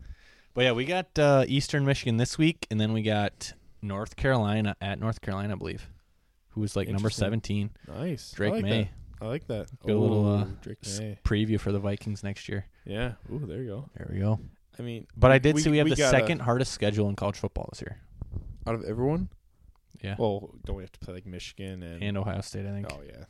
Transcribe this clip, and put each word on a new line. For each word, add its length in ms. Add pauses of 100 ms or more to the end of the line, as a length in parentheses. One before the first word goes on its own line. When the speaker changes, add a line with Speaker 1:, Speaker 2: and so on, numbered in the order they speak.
(540)
Speaker 1:
But, 120
yeah, 80
we 120
got, 320
uh, 300
Eastern 380
Michigan 320
this 200
week, 320
and 100
then 120
we 100
got 520 (280)
North 360
Carolina 640
at 180
North 220
Carolina, 320
I 40
believe, 320 (600)
who 120
was, 140
like, 140
number 80 (100)
Speaker 2:
Interesting. 180
Speaker 1:
seventeen. 440 (180)
Speaker 2:
Nice. 460
Speaker 1:
Drake 180
Speaker 2:
I 60
like 80
Speaker 1:
May. 180
Speaker 2:
that. 60 (320)
I 60
like 200
that. 220 (160)
Speaker 1:
Good 100
little, 320
Speaker 2:
Ooh, 140
Speaker 1:
uh, 40 (160)
Speaker 2:
Drake 220
Speaker 1:
s-, 160
Speaker 2:
May. 240
Speaker 1:
preview 360
for 120
the 80
Vikings 440
next 260
year. 160 (200)
Speaker 2:
Yeah. 280 (180)
Ooh, 140
there 160
you 80
go. 260
Speaker 1:
There 160
we 80
go. 200 (380)
Speaker 2:
I 40
mean, 340
Speaker 1:
But 160
I 40
Speaker 2:
we, 40
Speaker 1:
did 160
Speaker 2:
we, 60
Speaker 1:
see 80
we 80
have 80
Speaker 2:
we 60
Speaker 1:
the 60
Speaker 2:
gotta 200
Speaker 1:
second 220
hardest 340
schedule 340
in 80
college 220
football 340
this 100
year. 200 (640)
Speaker 2:
Out 80
of 80
everyone? 460 (720)
Speaker 1:
Yeah. 160
Speaker 2:
Well, 380 (100)
don't 100
we 80
have 100
to 60
play, 140
like, 140
Michigan 560
and 200
Speaker 1:
And 140
Ohio 240
State, 240
I 60
think. 200
Speaker 2:
Oh, 140
yeah. 240